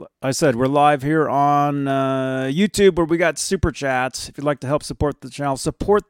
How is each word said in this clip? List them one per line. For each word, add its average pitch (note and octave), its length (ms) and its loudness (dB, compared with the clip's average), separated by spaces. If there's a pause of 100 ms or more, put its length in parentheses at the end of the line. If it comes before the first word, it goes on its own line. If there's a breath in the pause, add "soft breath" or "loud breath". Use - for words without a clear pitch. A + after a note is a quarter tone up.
(240)
I C3+ 80 -2
said, C3 240 2
we're B2+ 100 0
live C#3+ 380 4
here D3 260 0
on, C#3+ 580 0
uh, C3+ 640 -2
YouTube F#3+ 440 4
where E3 100 0
we E3 120 0
got E3 200 0
super F3+ 340 -2
chats. C3 560 -4
If - 100 -16
you'd C#3 60 -8
like D3 180 -2
to B2+ 60 -8
help C#3+ 160 -2
support C#3+ 380 -6
the C3 80 -14
channel, C#3 280 -4
support G3+ 520 0